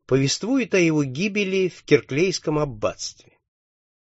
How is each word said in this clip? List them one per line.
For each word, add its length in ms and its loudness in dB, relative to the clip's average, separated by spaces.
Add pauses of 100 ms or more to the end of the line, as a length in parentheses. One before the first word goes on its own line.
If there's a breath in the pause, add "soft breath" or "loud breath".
повествует 680 0
о 40 2
его 260 2
гибели 640 -2
в 160 -12
Кирклейском 760 0
аббатстве. 800 -6 (760)